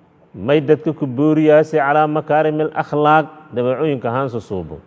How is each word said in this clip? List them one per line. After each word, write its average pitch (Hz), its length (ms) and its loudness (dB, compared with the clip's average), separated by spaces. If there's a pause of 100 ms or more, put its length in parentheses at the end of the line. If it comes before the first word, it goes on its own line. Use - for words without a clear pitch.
(340)
may 123 260 0
dadka 151 320 0
ku 147 140 -6
booriyaase 151 720 2
calaa 147 320 2
makaarimi 156 560 0
alakhlaaq, 151 600 0 (280)
dabeecooyinka 123 560 -2
haan 131 180 -2
susuubo. 92 580 -8